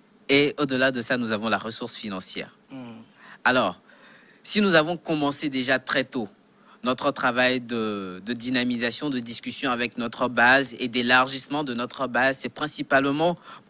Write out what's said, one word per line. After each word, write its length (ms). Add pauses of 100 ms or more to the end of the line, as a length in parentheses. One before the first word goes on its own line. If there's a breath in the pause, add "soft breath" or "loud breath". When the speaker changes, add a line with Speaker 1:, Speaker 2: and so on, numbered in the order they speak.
(280)
Speaker 1:
Et 300
au-delà 340
de 80
ça, 160
nous 160
avons 160
la 100
ressource 380
financière. 600 (140)
Speaker 2:
Hmm. 300 (420 loud breath)
Speaker 1:
Alors, 380 (640 loud breath)
si 160
nous 160
avons 200
commencé 520
déjà 320
très 240
tôt 240 (540 loud breath)
notre 280
travail 500
de, 640
de 80
dynamisation, 760
de 80
discussion 540
avec 260
notre 300
base 500
et 80
d'élargissement 800
de 100
notre 320
base, 320
c'est 100
principalement 880 (340 loud breath)